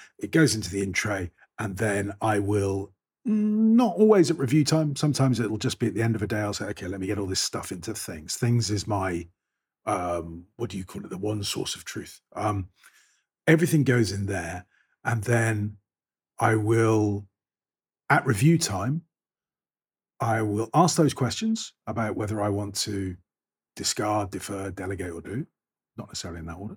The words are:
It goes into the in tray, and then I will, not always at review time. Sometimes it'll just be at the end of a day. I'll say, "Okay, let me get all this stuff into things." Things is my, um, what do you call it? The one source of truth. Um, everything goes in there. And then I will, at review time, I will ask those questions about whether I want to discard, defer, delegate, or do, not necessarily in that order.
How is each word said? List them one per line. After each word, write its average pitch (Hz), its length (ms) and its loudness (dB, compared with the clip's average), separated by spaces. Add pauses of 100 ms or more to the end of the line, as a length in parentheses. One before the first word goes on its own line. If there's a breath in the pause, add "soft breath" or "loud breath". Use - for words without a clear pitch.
(180 loud breath)
It 101 120 -8
goes 147 240 4
into 92 160 -6
the 98 120 -4
in 95 100 -4
tray, 95 380 -4 (280 soft breath)
and 101 200 -6
then 104 420 0
I 110 180 2
will, 98 540 0 (320)
not 220 720 4
always 202 340 8
at 160 80 0
review 143 260 4
time. 151 300 2
Sometimes 135 460 2
it'll 107 160 -2
just - 240 -4
be 123 60 2
at 92 80 -2
the 107 80 0
end 113 120 2
of 101 80 -2
a 104 60 -2
day. 107 100 -2
I'll 104 140 -2
say, 98 140 -6
"Okay, 104 200 -8
let 98 140 -6
me 95 80 -4
get 101 100 -2
all 98 80 -2
this 92 140 -2
stuff - 320 -6
into 87 220 -8
things." 82 420 -10
Things 120 340 2
is 104 160 -2
my, 95 400 -2 (600)
um, 87 580 -4 (120)
what 117 140 -6
do 101 80 -10
you 92 60 -8
call - 180 -14
it? - 80 -14
The 180 80 -10
one 107 240 -4
source - 320 -6
of - 100 -16
truth. - 360 -14 (140)
Um, 101 340 -2 (800 soft breath)
everything 160 360 4
goes 120 300 4
in 101 140 -4
there. 90 400 -6 (380)
And 113 200 -2
then 113 540 0 (600)
I 110 180 4
will, 107 720 2 (840)
at 147 160 4
review 139 320 6
time, 120 440 -2 (1200)
I 113 220 0
will 107 320 -2
ask 165 220 4
those 151 180 4
questions 220 580 -4 (140)
about 110 300 -4
whether 107 240 -4
I 104 80 0
want 101 280 -2
to 98 400 -4 (580)
discard, 104 560 -2
defer, 98 400 -8
delegate, 90 420 -6
or 82 80 -10
do, 104 260 -6 (500)
not 107 120 -12
necessarily 85 320 -10
in 80 60 -10
that 82 120 -12
order. 113 180 -12